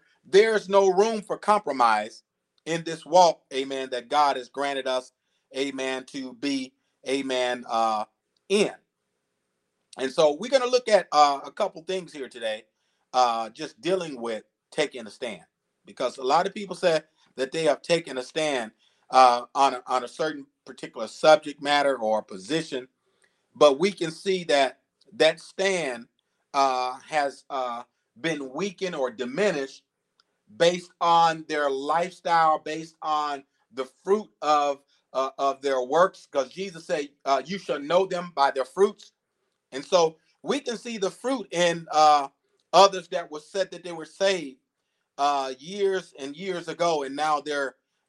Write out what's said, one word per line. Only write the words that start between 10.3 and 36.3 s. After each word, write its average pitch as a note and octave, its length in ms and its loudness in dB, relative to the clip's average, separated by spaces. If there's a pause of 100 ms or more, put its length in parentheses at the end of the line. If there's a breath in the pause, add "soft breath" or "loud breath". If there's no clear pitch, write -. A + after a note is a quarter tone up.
we're A#3+ 120 -10
gonna B3+ 160 2
look B3 220 0
at, G3 240 4
uh, C#3+ 320 4
a C#3 80 -14
couple F#3 300 -4
things F3+ 300 -8
here C3 160 -12
today, A2+ 360 -8 (480)
uh, A#2 380 2
just C#3 300 -14
dealing D#3+ 400 -4
with A2+ 220 -6 (300)
taking C3 340 -4
a G2+ 40 -18
stand, G2 340 -12 (420)
because B2 320 -6
a C3 60 -8
lot D#3+ 220 2
of F#3+ 80 -10
people F#3+ 220 -12
say D#3+ 240 2 (360)
that C3 160 -4
they D#3+ 120 -4
have C#3+ 160 2
taken E3 380 -4
a B2 40 -6
stand, C#3 500 -4 (380)
uh, B2 320 6 (120)
on C3+ 200 4
a, B2 120 -10
on B2+ 180 -2
a A#2+ 40 -8
certain D3 360 -6 (200)
particular B2+ 420 -12
subject D3+ 560 4
matter C#3+ 340 2
or G#2+ 260 -2
position, B2 640 -8 (680)
but C#3 240 6
we G3 140 0
can E3+ 180 -6
see F#3 340 -4
that C#3 360 0 (340)
that D#3 260 2
stand, D#3+ 680 -4 (440)
uh, C3 460 0 (100)
has, C#3+ 400 -2
uh, B2 360 -6 (360)
been C#3+ 320 -6
weakened F3+ 440 -8
or B2+ 140 -2
diminished C#3 760 -4 (720)
based F3 340 0 (100)
on E3 480 4
their D3 220 0
lifestyle, D#3+ 880 0
based D#3+ 440 -10
on D3 420 -4 (280)
the B2+ 140 -6 (180)
fruit G3 240 0 (140)
of, D3 380 2 (320)
uh, C3+ 260 -2
of C3+ 240 -2
their C3+ 200 0
works, D#3+ 480 0